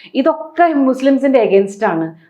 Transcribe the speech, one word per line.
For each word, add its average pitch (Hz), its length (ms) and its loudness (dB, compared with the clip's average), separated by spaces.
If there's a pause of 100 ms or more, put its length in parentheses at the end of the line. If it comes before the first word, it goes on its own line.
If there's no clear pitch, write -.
(160)
ഇതൊക്കെ 320 580 0
മുസ്ലിംസിന്റെ 262 720 0
against 196 400 0
ആണ്. 165 300 -4 (140)